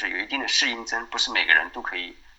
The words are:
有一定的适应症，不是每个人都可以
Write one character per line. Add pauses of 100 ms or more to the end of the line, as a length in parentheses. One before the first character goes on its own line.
有
一
定
的
适
应
症，
不
是
每
个
人
都
可
以 (220)